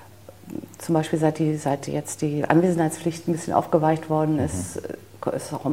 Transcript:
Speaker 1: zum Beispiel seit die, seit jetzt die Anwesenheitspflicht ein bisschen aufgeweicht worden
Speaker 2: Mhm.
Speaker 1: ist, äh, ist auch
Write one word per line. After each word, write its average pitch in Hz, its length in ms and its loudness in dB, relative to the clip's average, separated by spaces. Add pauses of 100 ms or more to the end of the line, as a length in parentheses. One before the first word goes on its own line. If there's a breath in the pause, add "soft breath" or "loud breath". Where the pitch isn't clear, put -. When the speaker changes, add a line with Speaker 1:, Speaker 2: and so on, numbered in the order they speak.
(800 loud breath)
Speaker 1:
zum - 160 -2
Beispiel 156 240 2
seit 156 200 2
die, 156 180 2
seit 143 300 -2
jetzt 147 360 -6
die 147 260 -2
Anwesenheitspflicht 165 800 2
ein 175 40 4
bisschen 165 200 -4
aufgeweicht 160 580 2
worden 156 240 2
Speaker 2:
Mhm. 139 100 2
Speaker 1:
ist, - 340 -4
äh, - 580 -8
ist 135 160 -8
auch 143 200 -6